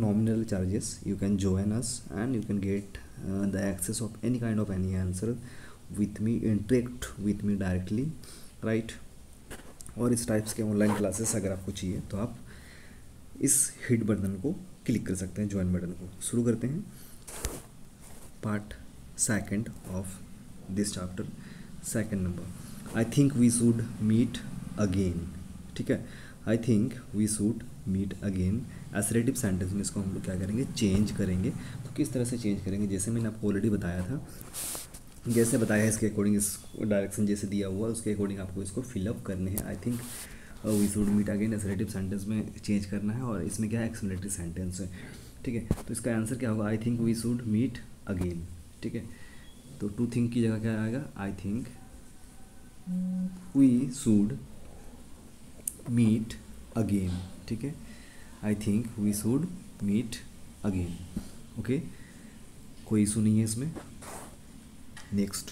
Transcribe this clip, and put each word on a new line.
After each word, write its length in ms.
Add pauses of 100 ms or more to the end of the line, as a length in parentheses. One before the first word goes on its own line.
nominal 380 (100)
charges, 380 (180)
you 140
can 220
join 340
us 140 (260)
and 200
you 100
can 160
get, 340 (260)
uh, 280
the 100
access 380
of 240
any 180
kind 220
of 140
any 260
answer 320 (600)
with 220
me, 220
interact 680 (160)
with 180
me 180
directly, 420 (600)
right? 280 (1080)
और 140
इस 160
टाइप्स 240
के 100
ऑनलाइन 340
क्लासेस 400
अगर 160
आपको 200
चाहिए 280
तो 160
आप 220 (1040)
इस 320 (180)
हिट 140
बटन 360
को 120 (340)
क्लिक 200
कर 80
सकते 280
हैं, 60
ज्वाइन 240
बटन 180
को। 300
शुरू 240
करते 220
हैं 200 (1600)
part 280 (440)
second 500
of 380 (680)
this 200
chapter, 300 (600)
second 420
number, 180 (520)
"I 80
think 300
we 200
should 280 (300)
meet 260 (420)
again", 380 (580)
ठीक 140
है। 160 (420)
"I 100
think 360 (220)
we 120
should 300 (300)
meet 340
again", 360 (380)
assertive 380
सेंटेंस 380
में 80
इसको 200
हम 140
लोग 100
क्या 140
करेंगे, 260
चेंज 480
करेंगे। 380
तो 460
किस 160
तरह 120
से 140
चेंज 260
करेंगे, 220
जैसे 240
मैंने 180
आपको 240
already 200
बताया 300
था, 260 (1000)
जैसे 300
बताया 240
है 60
इसके 200
according, 280
इस 220 (240)
डायरेक्शन 440
जैसे 200
दिया 220
हुआ 180
है, 60
उसके 220
according 260
आपको 220
इसको 200
fill 240
up 200
करने 240
हैं। 80
"I 260
think, 140 (680)
uh, 160
we 120
should 140 (100)
meet 180
again" 240
assertive 320
सेंटेंस 340
में 320
चेंज 260
करना 280
है 100
और 200
इसमें 280
क्या 100
है, 60
एक्सप्लेनेटरी 440
सेंटेंस 500
है, 100 (540)
ठीक 100
है। 60
तो 320
इसका 240
आंसर 200
क्या 140
होगा, 200
"I 80
think 220
we 140
should 340
meet 300 (320)
again", 280 (440)
ठीक 120
है। 120 (760)
तो 80
to 80
think 360
की 100
जगह 160
क्या 240
आएगा, 320
"I 180
think 320 (1900)
we 420
should 380 (1500)
meet 440 (500)
again", 260 (380)
ठीक 160
है। 100 (720)
"I 120
think 260
we 320
should 320 (380)
meet 340 (480)
again", 240 (680)
ओके, 240 (1040)
कोई 160
इशू 180
नहीं 180
है 60
इसमें। 280 (1400)
नेक्स्ट 380